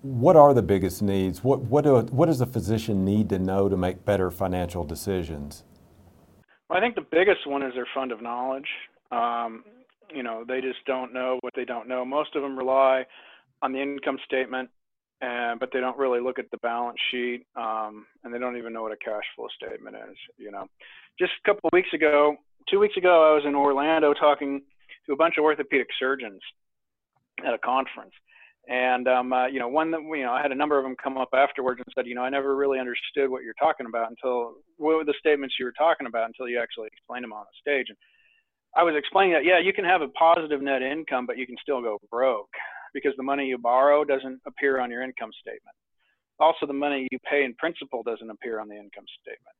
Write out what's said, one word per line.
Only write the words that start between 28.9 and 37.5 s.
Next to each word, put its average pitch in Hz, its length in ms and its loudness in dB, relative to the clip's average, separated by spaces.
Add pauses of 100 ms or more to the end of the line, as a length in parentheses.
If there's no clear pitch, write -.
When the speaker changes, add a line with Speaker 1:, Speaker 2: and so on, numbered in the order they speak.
Speaker 2:
um, 127 260 2
uh, 127 140 2
you 135 140 -4
know, 120 80 -4
one 156 240 0
that, 160 80 -4
you 151 240 -6
know, 120 80 -2
I 135 100 -2
had 143 100 -2
a 131 40 -6
number 147 200 0
of 135 80 2
them 131 180 -8
come 135 160 -6
up 127 160 -4
afterwards 127 500 0
and - 100 -18
said, 123 120 -2
"You 123 80 -10
know, 123 80 -6
I 127 80 -4
never 139 260 -2
really 139 240 0
understood 127 500 -4
what 131 120 -6
you're 113 120 -14
talking 143 320 0
about 117 240 -4
until, 120 440 -4 (220)
what 156 200 2
were 156 80 -2
the 147 140 0
statements 139 400 0
you 127 80 -4
were 120 120 -6
talking 139 280 2
about 113 200 -2
until 123 220 -10
you 120 120 -2
actually 113 280 -8
explained 123 360 -12
them 113 80 -14
on 107 120 -14
the - 260 -10